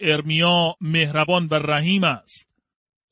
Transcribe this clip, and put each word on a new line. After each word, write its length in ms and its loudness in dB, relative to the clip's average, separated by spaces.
ارمیا 800 2
مهربان 720 0
و 40 -2
رحیم 500 0
است. 460 -6